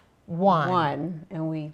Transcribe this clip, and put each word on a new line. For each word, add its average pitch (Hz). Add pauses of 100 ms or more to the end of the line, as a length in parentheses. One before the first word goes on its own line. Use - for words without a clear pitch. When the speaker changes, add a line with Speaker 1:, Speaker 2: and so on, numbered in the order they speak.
(280)
Speaker 1:
one. 170
Speaker 2:
One. 160
And 160
we 151